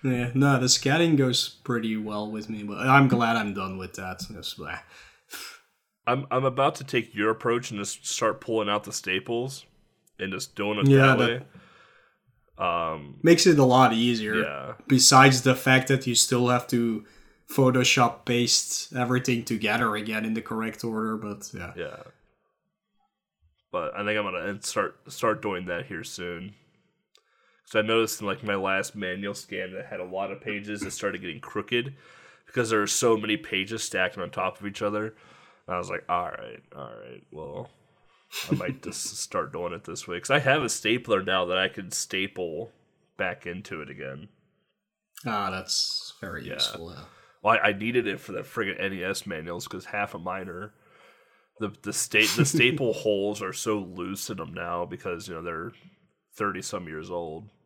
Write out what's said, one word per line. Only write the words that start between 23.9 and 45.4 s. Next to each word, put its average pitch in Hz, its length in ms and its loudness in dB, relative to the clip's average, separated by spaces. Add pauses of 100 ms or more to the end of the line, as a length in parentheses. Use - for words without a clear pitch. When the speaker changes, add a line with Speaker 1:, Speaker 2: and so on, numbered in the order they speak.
Speaker 2:
I 101 100 -6
think 107 120 0
I'm 104 60 0
gonna 90 240 -4
en-, 101 140 -6
start, - 500 -4
start - 300 0
doing 92 240 -4
that 85 220 -6
here 85 180 -8
soon. 87 480 -10 (1160)
'Cause - 120 2
I 107 40 -2
noticed 113 320 2
in, 107 60 -8
like, 98 180 -4
my 104 120 -2
last 95 400 -2
manual 101 400 -6
scan 95 380 -10
that 95 120 -10
had 98 140 -12
a 90 40 -6
lot 95 280 -6
of 98 100 -12
pages 104 400 -6
that 98 80 -8
started 92 320 -6
getting 85 180 -10
crooked 120 540 -4 (540)
because 113 240 0
there 107 100 4
are 101 60 0
so 113 280 4
many 107 220 0
pages 104 460 -4
stacked 104 340 -2
on 90 140 -6
top 92 280 -4
of 101 60 -12
each 101 160 -8
other. 107 320 -2 (540)
And 90 80 -4
I - 20 -2
was 90 100 -4
like, 92 220 -6
"All 87 220 0
right, 57 320 -14 (120)
all 67 140 -12 (100)
right, 58 220 -18 (100)
well, 76 380 -12 (840)
I - 40 2
might 90 280 -6
Speaker 1:
<laughs> - 0 -
Speaker 2:
just - 340 -10
start 76 360 -6
doing 85 200 -6
it 85 100 -12
this - 240 -12
way." 87 120 -6
'Cause - 120 -4
I 143 80 4
have 135 240 2
a 113 60 -2
stapler 113 520 0
now 95 240 0
that 90 140 0
I 95 80 2
can 92 240 -8
staple 87 800 -6 (460)
back 90 280 -4
into 90 380 -10
it - 80 -14
again. 69 380 -12 (920)
Speaker 1:
Ah, 101 280 -4